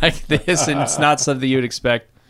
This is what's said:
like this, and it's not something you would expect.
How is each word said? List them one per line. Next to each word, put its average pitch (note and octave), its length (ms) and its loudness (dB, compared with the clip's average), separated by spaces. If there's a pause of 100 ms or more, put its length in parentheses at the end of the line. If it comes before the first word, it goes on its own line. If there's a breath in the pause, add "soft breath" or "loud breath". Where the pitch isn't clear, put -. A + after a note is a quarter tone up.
like - 240 0
this, D3+ 420 0
and C#3+ 120 -2
it's C3+ 180 -2
not D3 220 2
something C3+ 280 -2
you C3 80 2
would B2+ 80 2
expect. A#2+ 460 -2 (200 soft breath)